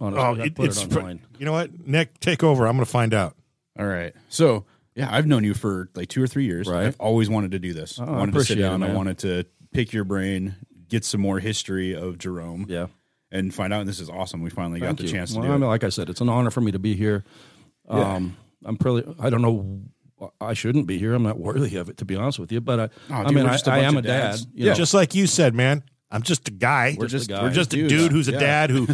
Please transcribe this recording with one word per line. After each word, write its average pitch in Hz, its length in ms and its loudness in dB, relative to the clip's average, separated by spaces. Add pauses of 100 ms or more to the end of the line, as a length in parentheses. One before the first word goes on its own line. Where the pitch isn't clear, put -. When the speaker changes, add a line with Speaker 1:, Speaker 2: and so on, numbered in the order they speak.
Speaker 1:
honestly. 107 240 -2
Speaker 2:
Oh, 117 180 0
Speaker 1:
I - 40 -2
Speaker 2:
it, 156 80 -4
Speaker 1:
put 127 120 0
Speaker 2:
it's 98 160 -2
Speaker 1:
it 90 100 -8
Speaker 2:
fr-, - 80 2
Speaker 1:
online. 90 200 -8 (180)
Speaker 2:
you 139 60 -10
know 156 80 -2
what? 165 340 -4
Nick, 147 340 0
take 180 220 0
over. 135 240 6
I'm 117 100 2
gonna 123 100 2
find 113 280 2
out. 92 220 0 (420)
Speaker 3:
All 104 80 -4
right. 87 280 -6 (140)
So, 120 360 2 (300)
yeah, 131 160 -4
I've 139 160 2
known 123 180 4
you 104 100 2
for, 92 400 -2
like, 90 140 -10
two 131 140 -2
or 131 40 4
three 139 200 -2
years. 90 220 -4
Speaker 1:
Right. 87 180 0
Speaker 3:
I've 131 140 -4
always 110 280 2
wanted 104 240 0
to 95 60 -4
do 90 140 -6
this. 80 280 -10
Speaker 1:
Oh, 120 40 -8
Speaker 3:
I - 40 -6
Speaker 1:
I - 40 -6
Speaker 3:
wanted 101 200 0
to 147 80 2
sit 117 140 2
Speaker 1:
appreciate 113 40 2
it, 101 100 2
Speaker 3:
down. 95 140 0
I 92 60 -2
Speaker 1:
man. 92 80 0
Speaker 3:
wanted 95 220 -2
to 90 260 -2 (280)
pick 123 200 -2
your 107 120 -2
brain, 95 520 -4 (320)
get 110 160 -2
some 104 160 -2
more 98 180 0
history 95 560 -4
of 87 240 -8
Jerome. 87 500 -8
Speaker 1:
Yeah. 87 180 -4 (440)
Speaker 3:
And 95 240 -4
find 98 180 -4
out, 104 80 -2
and 98 80 -6
this 95 120 -8
is 80 80 -12
awesome. 87 340 -8
We 82 80 -6
finally 85 300 -6
Speaker 1:
Thank 87 100 -4
Speaker 3:
got 151 60 -4
the - 80 -10
Speaker 1:
you. 82 80 -4
Speaker 3:
chance 90 220 -6
to 110 60 -4
Speaker 1:
Well, 123 80 -2
Speaker 3:
do 143 40 2
Speaker 1:
I 143 40 4
mean, 139 80 2
Speaker 3:
it. - 20 2
Speaker 1:
like 110 180 0
I 98 60 -2
said, 87 180 -6
it's 90 140 -8
an 120 80 2
honor 120 200 2
for 123 120 -2
me 104 100 2
to 95 60 -2
be 104 180 0
here. 104 280 0 (640)
Speaker 3:
Yeah. 98 260 2
Speaker 1:
Um, 92 220 -4 (280)
I'm 113 120 -6
probably, 120 280 2 (160)
I - 100 0
don't 117 120 2
know, 98 400 0 (580)
I 113 140 -6
shouldn't 127 340 0
be 92 100 -2
here. 110 160 0
I'm 123 80 2
not 107 160 0
worthy 110 380 -2
of 87 140 -6
it, - 80 -18
to 95 80 -10
be 95 100 -4
honest 127 240 -2
with 85 100 -12
you. 117 120 -2
But 117 180 0
I, 110 40 0 (260)
Speaker 3:
Oh, 143 40 -6
Speaker 1:
I 107 120 -2
Speaker 3:
dude, 143 100 6
Speaker 1:
mean, 135 80 6
Speaker 3:
we're 123 60 4
Speaker 1:
I, - 20 2
Speaker 3:
just 139 160 0
a 131 40 6
Speaker 1:
I 135 100 4
Speaker 3:
bunch 135 40 4
Speaker 1:
am 147 120 4
Speaker 3:
of 123 60 -2
Speaker 1:
a - 40 -2
dad. 127 120 2 (100)
Speaker 3:
dads. 113 240 -6
Speaker 1:
You 123 100 -2
Speaker 3:
Yeah. 208 80 6
Speaker 1:
know? - 40 4
Speaker 2:
Just 170 180 2
like 185 200 4
you 196 140 4
said, 139 260 4
man. 131 300 2 (260)
I'm 107 120 -2
just - 260 -2
a - 40 -6
guy. 123 460 2
Speaker 3:
We're 120 80 -2
Speaker 1:
Just 120 200 -4
a - 20 -8
Speaker 3:
just, - 0 -
Speaker 1:
guy. 98 140 -4
Speaker 2:
We're 123 80 0
just 143 240 0
a - 20 0
Speaker 3:
dudes. 151 160 2
Speaker 2:
dude 160 200 4
who's 143 160 4
a 139 40 2
Speaker 3:
Yeah. 131 60 -2
Speaker 2:
dad 147 320 4
who 127 240 2